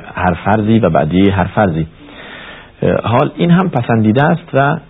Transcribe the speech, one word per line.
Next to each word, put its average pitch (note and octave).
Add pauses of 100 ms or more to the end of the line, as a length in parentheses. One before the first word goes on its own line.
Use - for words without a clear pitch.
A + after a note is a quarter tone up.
(160)
هر F2+
فرضی G#2+
و F#2+
بعدیه E2+
هر F#2+ (100)
فرضی. D#2+ (920)
اه، F#2
حال C3
این F3
هم F#3
پسندیده A#2
است E3+
و C#3+ (120)